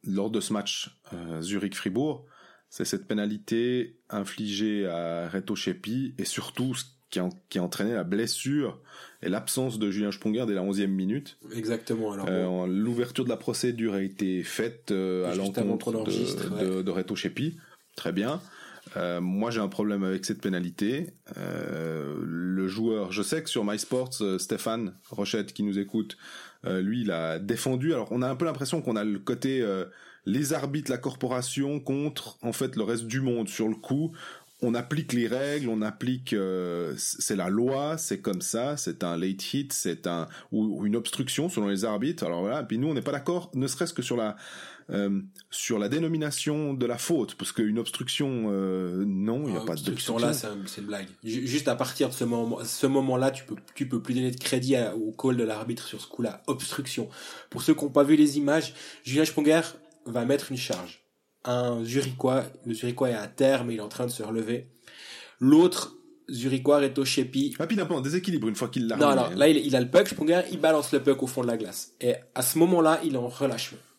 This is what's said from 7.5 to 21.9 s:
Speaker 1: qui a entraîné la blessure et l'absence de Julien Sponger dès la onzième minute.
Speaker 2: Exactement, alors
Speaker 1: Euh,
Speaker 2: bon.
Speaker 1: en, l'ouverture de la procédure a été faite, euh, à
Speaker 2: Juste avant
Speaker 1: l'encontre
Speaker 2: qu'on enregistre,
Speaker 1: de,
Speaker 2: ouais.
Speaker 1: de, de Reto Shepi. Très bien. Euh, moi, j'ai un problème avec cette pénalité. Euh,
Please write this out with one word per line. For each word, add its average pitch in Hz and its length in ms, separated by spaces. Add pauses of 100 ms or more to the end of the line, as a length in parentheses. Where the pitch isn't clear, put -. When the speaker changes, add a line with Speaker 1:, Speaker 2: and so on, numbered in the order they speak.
Speaker 1:
qui - 80
a 90 40
entraîné 101 300
la 98 120
blessure 113 760 (420)
et 87 60
l'absence 113 500
de 104 120
Julien 104 200
Sponger 110 380
dès 104 60
la 92 80
onzième 98 280
minute. 98 480 (160)
Speaker 2:
Exactement, 113 580
alors 98 160
Speaker 1:
Euh, 92 180
Speaker 2:
bon. 90 160
Speaker 1:
en, 90 40
l'ouverture 117 580
de 123 40
la 117 80
procédure 113 560
a 98 100
été 95 400
faite, - 480
euh, 92 380
à 87 60
Speaker 2:
Juste 98 240
avant 104 140
Speaker 1:
l'encontre 113 200
Speaker 2:
qu'on 113 80
enregistre, 92 480
Speaker 1:
de, 92 60
Speaker 2:
ouais. 95 220
Speaker 1:
de, 95 60
de 92 80
Reto 92 240
Shepi. 156 440 (360)
Très - 180
bien. 120 280 (560)
Euh, 87 240
moi, 98 300
j'ai 117 100
un 98 80
problème 104 340
avec 95 220
cette - 160
pénalité. 101 720 (240)
Euh, 78 880